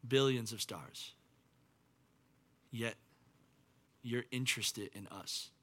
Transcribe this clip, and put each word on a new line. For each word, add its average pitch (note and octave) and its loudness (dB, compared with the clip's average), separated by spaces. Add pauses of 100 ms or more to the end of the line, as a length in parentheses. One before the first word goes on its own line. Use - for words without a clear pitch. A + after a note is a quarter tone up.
Billions C3 4
of A2 -4
stars. - -8 (1600)
Yet, A#2 0 (1040)
you're A#2+ 0
interested A#2+ 0
in G2+ -10
us. - -6 (140)